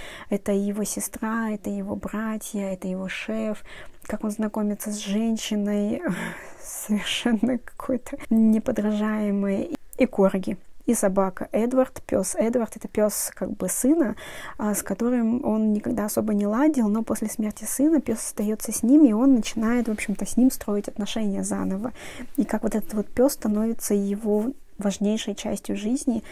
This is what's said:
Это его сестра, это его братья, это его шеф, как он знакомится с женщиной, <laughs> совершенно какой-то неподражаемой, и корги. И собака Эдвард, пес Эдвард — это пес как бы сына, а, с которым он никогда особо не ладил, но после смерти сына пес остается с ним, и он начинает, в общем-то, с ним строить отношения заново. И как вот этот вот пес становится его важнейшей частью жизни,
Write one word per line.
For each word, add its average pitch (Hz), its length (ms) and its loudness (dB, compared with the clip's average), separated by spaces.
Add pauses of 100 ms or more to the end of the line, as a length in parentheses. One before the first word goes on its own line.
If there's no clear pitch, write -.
(300)
Это 202 220 -2
его 202 320 0
сестра, 220 680 -4
это 208 180 -6
его 202 260 -4
братья, 208 800 -4
это 185 140 -6
его 185 200 -4
шеф, 214 560 -4 (400)
как - 200 -6
он 214 80 -2
знакомится 208 600 -2
с 208 60 -6
женщиной, 208 1040 0 (320)
<laughs> - 280 -16
совершенно 226 960 0
какой-то - 600 -6 (120)
неподражаемой, 214 1500 2 (200)
и 262 80 4
корги. 190 520 2 (280)
И 240 80 2
собака 196 580 2
Эдвард, 254 540 2
пес - 300 0
Эдвард — 233 400 0
это - 120 -10
пес - 480 0
как 190 200 -4
бы 185 140 -4
сына, 254 460 2 (420)
а, 214 160 0
с 202 80 -2
которым 233 640 0
он 220 280 2
никогда 208 320 0
особо 214 280 0
не 202 140 2
ладил, 247 420 4
но 220 140 2
после 220 260 -2
смерти 214 360 -4
сына 302 360 4
пес 226 160 -2
остается 214 540 -4
с - 120 -2
ним, 285 220 10
и 220 80 6
он 262 220 6
начинает, 226 520 2
в 220 40 0
общем-то, 208 340 -2
с - 120 -2
ним 254 140 8
строить 208 360 -2
отношения 202 560 -2
заново. 196 480 -2 (440)
И - 100 2
как - 180 -2
вот 220 120 -2
этот 208 180 -2
вот 208 140 -2
пес 269 260 4
становится 220 600 0
его 208 580 0 (280)
важнейшей 202 560 0
частью - 420 -6
жизни, 226 540 -2